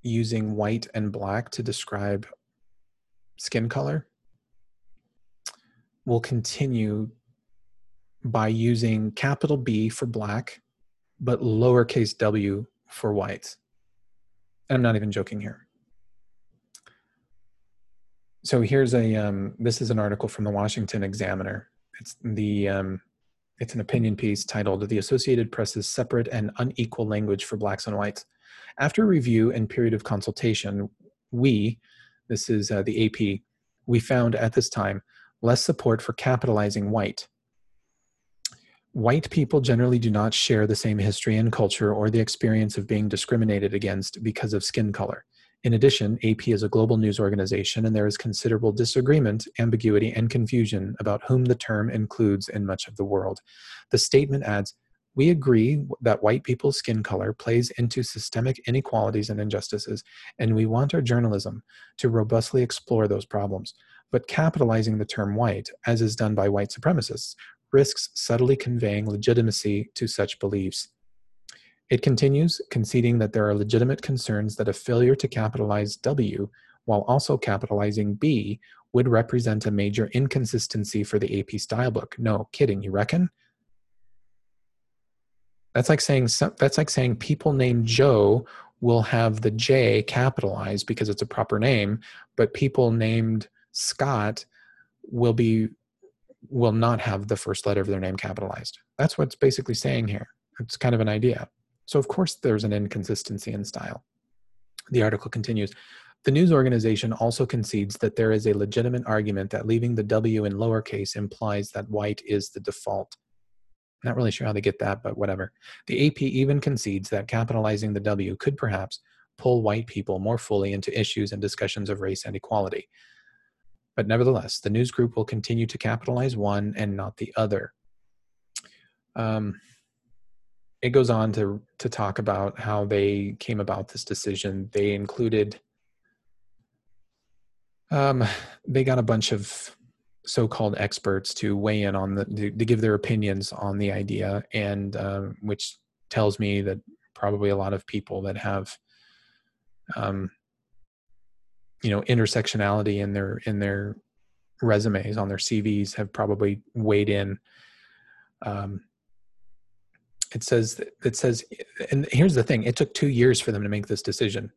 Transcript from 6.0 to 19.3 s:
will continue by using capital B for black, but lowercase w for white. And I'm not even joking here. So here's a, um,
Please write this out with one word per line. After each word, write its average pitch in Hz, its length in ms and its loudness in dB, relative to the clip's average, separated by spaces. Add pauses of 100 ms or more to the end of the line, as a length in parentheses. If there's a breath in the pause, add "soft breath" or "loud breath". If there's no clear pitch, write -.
will 117 160 0
continue 113 880 -2 (1120)
by 110 240 0
using 113 640 2
capital 139 460 0
B 113 320 0
for 127 160 -6
black, 110 560 -6 (580)
but 123 220 0
lowercase 117 760 4
w 104 480 0 (220)
for - 260 -4
white. 98 420 -4 (1120)
And 135 60 2
I'm 127 60 4
not 113 140 4
even 104 160 -2
joking 104 280 -6
here. 101 280 -12 (2750 soft breath)
So 127 180 2
here's 131 320 4
a, 113 220 4
um, 98 420 -2